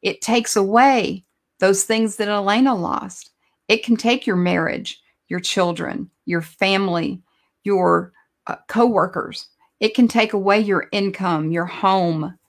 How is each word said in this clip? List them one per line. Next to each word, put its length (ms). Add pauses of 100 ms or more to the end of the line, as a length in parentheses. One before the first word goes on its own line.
It 200
takes 360
away 680 (360)
those 240
things 320
that 120
Elena 460
lost. 560 (380)
It 160
can 120
take 300
your 100
marriage, 640 (280)
your 120
children, 720 (140)
your 180
family, 800 (400)
your, 500 (340)
uh, 100 (120)
coworkers. 800 (320)
It 140
can 140
take 240
away 280
your 320
income, 600
your 140
home. 720 (100)